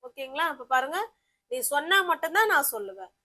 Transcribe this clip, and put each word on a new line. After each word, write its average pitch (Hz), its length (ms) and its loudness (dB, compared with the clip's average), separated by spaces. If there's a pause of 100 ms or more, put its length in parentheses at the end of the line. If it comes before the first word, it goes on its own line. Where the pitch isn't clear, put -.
ஓகேங்களா? 277 480 -4
இப்ப 254 120 -10
பாருங்க, 262 360 0 (500)
"நீ - 100 -4 (120)
சொன்னா 330 300 4
மட்டும்தான் 349 520 2
நான் 285 180 2
சொல்லுவேன்." 196 400 -10 (120)